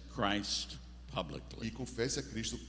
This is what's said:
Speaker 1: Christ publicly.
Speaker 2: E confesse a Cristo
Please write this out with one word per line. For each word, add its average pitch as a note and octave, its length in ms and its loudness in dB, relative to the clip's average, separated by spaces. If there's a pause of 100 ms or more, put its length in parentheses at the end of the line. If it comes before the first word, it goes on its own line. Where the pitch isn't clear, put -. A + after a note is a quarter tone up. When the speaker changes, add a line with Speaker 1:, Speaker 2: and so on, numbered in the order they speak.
(140)
Speaker 1:
Christ G2+ 640 4 (340)
publicly. - 560 -2
Speaker 2:
E A2 40 0
confesse B2+ 480 2
a C3+ 40 0
Cristo A2+ 340 -2 (120)